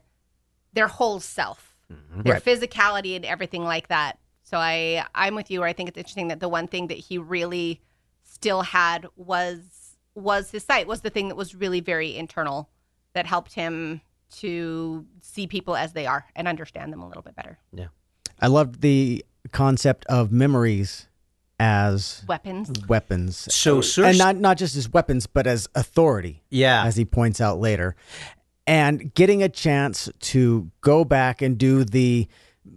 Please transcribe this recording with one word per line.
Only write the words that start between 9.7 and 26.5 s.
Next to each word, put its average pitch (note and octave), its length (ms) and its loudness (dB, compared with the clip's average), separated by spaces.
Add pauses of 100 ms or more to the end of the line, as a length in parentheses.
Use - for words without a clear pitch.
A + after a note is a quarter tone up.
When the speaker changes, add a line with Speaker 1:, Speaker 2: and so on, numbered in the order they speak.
Speaker 1:
was G3+ 360 -4
his G#3+ 120 -10
sight, A#3+ 240 0
was A3 140 -8
the A3 80 -6
thing G3+ 180 -4
that F#3+ 80 -8
was F#3 180 -10
really F#3 280 -4
very D#3+ 340 -4
internal D3+ 540 -8 (440)
that F3 120 -2
helped F3 260 -4
him E3 480 -8 (380)
to E3 680 -8 (160)
see - 260 -12
people F#3 280 -6
as D#3 160 -4
they D#3 160 -8
are C#3 260 -4
and E3+ 140 -6
understand D#3+ 460 -10
them D#3 80 -16
a - 80 -16
little - 140 -18
bit - 120 -20
better. - 240 -18 (140)
Speaker 2:
Yeah. F2 140 -12 (520)
Speaker 3:
I A#2 80 0
loved C3+ 340 2
the C3+ 440 2 (260)
concept C3+ 540 2
of A#2+ 260 2
memories A#2 760 2 (520)
as A2+ 680 2
Speaker 1:
Weapons. F#3 440 -6 (160)
Speaker 3:
weapons. F#2 640 -2
Speaker 2:
So, C#3+ 300 2
Sir F3+ 240 2
Speaker 3:
And F#3 140 6
not, F#3+ 160 4
not F#3+ 220 4
just E3+ 180 -4
as B2+ 180 -4
weapons, C3 320 2
but C3 220 0
as A#2+ 260 0
authority, A#2 800 0